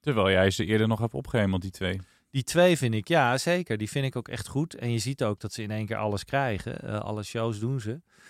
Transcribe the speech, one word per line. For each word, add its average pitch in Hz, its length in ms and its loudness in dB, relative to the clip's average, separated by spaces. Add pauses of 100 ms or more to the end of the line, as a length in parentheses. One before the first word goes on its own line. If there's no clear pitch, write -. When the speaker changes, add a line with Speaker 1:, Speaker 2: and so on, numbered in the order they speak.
Speaker 1:
Terwijl 107 300 4
jij 95 200 6
ze 98 140 -2
eerder 110 240 4
nog 110 100 2
hebt 113 160 -2
opgehemeld, 101 480 0
die 95 80 -6
twee. 92 300 -4 (300)
Speaker 2:
Die 135 140 -2
twee 175 320 4
vind 117 180 0
ik, 107 140 -4
ja, 135 300 4
zeker. 170 400 0
Die 107 120 -4
vind 139 160 -2
ik 131 100 -4
ook 120 120 -8
echt 117 200 -8
goed. 156 260 -2
En 120 180 -4
je 117 60 2
ziet 131 260 -2
ook 104 160 -2
dat 107 120 -8
ze 117 100 -8
in 107 80 -6
één 107 160 -4
keer 107 100 -4
alles 104 280 -2
krijgen. 123 560 -2
Eh, 107 200 -4
alle 107 220 -6
shows 113 360 -4
doen 127 220 -2
ze. 113 200 -8 (300)